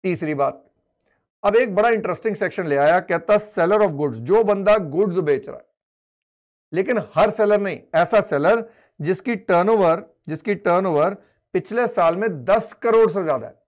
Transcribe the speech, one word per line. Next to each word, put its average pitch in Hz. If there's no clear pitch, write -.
तीसरी 170
बात, 139
अब 202
एक 226
बड़ा 214
इंटरेस्टिंग 202
सेक्शन 180
ले 143
आया, 151
कहता 175
seller 208
of 196
goods, 143
जो 139
बंदा 202
गुड्स 175
बेच 147
रहा -
है, -
लेकिन 196
हर 196
सेलर 208
नहीं, 185
ऐसा 175
सेलर 202
जिसकी 185
टर्नओवर, 185
जिसकी 160
टर्नओवर 180
पिछले 226
साल 175
में 180
दस 208
करोड़ 226
से 190
ज्यादा 131
है। -